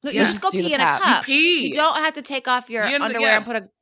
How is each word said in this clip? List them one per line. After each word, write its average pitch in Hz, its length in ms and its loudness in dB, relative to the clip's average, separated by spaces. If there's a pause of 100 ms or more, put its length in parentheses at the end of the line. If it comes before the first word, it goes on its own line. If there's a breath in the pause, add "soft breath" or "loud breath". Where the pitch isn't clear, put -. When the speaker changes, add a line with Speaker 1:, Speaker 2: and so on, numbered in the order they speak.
Speaker 1:
No, 277 80 -6
you - 100 -2
Speaker 2:
Yeah. - 40 6
Speaker 1:
just - 160 -2
go 381 60 0
Speaker 3:
Just 392 60 0
do 370 80 -2
Speaker 1:
pee 339 80 -2
Speaker 3:
the 302 60 0
Speaker 1:
in 262 60 0
a - 40 4
Speaker 3:
pap. - 160 2
Speaker 1:
cup. 262 260 2
Speaker 2:
You 269 80 0
pee. 320 340 2
Speaker 1:
You - 60 -6
don't 302 220 2
have 311 160 -2
to 294 80 -12
take 262 260 -8
off 247 220 -2
your 226 160 -2
Speaker 2:
You 254 80 -2
don't, 285 100 0
Speaker 1:
underwear 226 260 0
Speaker 2:
yeah. 220 80 4
Speaker 1:
and 214 80 -2
put 233 100 -8
a 196 140 -6 (120)